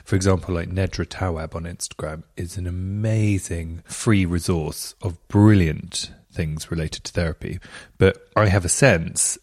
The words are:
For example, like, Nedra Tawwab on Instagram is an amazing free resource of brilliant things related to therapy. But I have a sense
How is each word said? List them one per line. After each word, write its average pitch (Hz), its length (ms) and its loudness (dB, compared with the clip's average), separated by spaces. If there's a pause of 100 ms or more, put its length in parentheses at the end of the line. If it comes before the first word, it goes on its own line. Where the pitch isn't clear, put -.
For - 120 0
example, 92 400 2
like, 85 140 -4
Nedra 92 360 -2
Tawwab 82 500 -6
on 82 80 -8
Instagram 85 600 -10 (140)
is 87 200 -10
an 90 100 -6
amazing 95 1200 -2
free 98 400 2
resource 85 760 -2
of 87 260 -10
brilliant 101 840 4 (200)
things 78 400 -6
related 80 320 -6
to - 80 -12
therapy. - 480 -4 (380)
But 95 200 4 (180)
I 107 120 6
have 92 180 2
a 85 40 -2
sense - 720 2